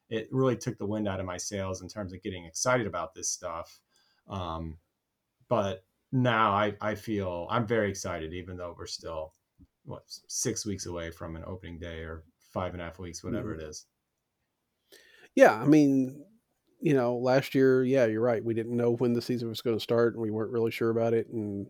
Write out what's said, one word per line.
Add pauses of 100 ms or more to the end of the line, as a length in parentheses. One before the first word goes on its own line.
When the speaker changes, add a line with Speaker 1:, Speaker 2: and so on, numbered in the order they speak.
Speaker 1:
it
really
took
the
wind
out
of
my
sails
in
terms
of
getting
excited
about
this
stuff. (440)
Um, (680)
but (280)
now
I,
I
feel,
I'm
very
excited,
even
though
we're
still, (500)
what,
s-,
six
weeks
away
from
an
opening
day
or (140)
five
and
a
half
weeks,
whatever
Speaker 2:
Mm-hmm.
Speaker 1:
it
is. (1500)
Speaker 2:
Yeah,
I
mean, (560)
you
know,
last
year,
yeah,
you're
right.
We
didn't
know
when
the
season
was
gonna
start,
and
we
weren't
really
sure
about
it,
and